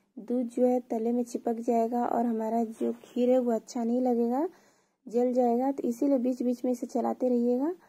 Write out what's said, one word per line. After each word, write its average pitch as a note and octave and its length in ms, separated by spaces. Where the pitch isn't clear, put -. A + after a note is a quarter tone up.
दूध A#3+ 300
जो B3 180
है B3 140
तले A#3 320
में B3 120
चिपक A#3+ 360
जाएगा A#3 460
और A#3 200
हमारा A3+ 380
जो A3+ 300
खीर B3 260
है B3+ 100
वो A#3+ 120
अच्छा A#3 320
नहीं A#3 180
लगेगा, B3 480
जल A#3+ 260
जाएगा। B3 380
तो C#4 120
इसीलिए C#4 340
बीच B3+ 260
बीच B3 220
में B3+ 60
इसे B3 160
चलाते A#3 420
रहिएगा। B3 460